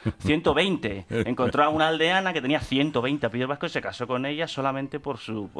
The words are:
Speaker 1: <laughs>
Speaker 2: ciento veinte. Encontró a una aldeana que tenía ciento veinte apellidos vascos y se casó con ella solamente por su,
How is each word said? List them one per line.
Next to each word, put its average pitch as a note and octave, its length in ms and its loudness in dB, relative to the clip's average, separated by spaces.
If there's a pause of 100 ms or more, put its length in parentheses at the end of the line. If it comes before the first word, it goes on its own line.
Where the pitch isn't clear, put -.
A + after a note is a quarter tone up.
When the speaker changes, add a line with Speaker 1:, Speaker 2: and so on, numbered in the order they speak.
Speaker 1:
<laughs> - 140 -4
Speaker 2:
ciento D3+ 340 2
veinte. C3+ 560 0
Encontró A#2+ 540 2
a D3+ 60 4
una D#3 180 4
aldeana F3 440 2
que E3 80 -2
tenía C3+ 200 2
ciento C3+ 420 0
veinte C#3 240 0
apellidos A#2+ 240 0
vascos D3 220 -4
y - 20 -14
se C3+ 80 -2
casó G2+ 240 -6
con B2+ 220 -2
ella D3+ 200 -4
solamente C3+ 520 -2
por C#3 180 -6
su, G#2+ 320 -6 (100)